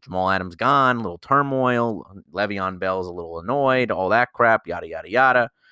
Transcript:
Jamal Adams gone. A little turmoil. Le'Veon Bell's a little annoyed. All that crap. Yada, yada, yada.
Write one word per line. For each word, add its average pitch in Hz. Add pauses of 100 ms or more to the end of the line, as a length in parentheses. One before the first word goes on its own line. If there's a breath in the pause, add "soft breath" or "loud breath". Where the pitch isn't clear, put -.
Jamal 92
Adams 92
gone. 127
A -
little 87
turmoil. 127 (260)
Le'Veon 95
Bell's 92
a 87
little 82
annoyed. 127
All 92
that 120
crap. 113
Yada, 85
yada, 82
yada. 123 (220 soft breath)